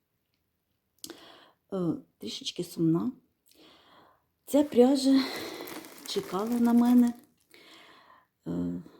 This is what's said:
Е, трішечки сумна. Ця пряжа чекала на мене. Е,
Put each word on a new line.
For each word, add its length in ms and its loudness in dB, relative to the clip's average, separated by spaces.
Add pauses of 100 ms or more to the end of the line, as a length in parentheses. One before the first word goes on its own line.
(1700)
Е, 220 -2 (240)
трішечки 460 -10
сумна. 480 0 (1400)
Ця 140 4
пряжа 560 4 (840)
чекала 540 -4
на 120 4
мене. 420 4 (1300)
Е, 360 -6 (180)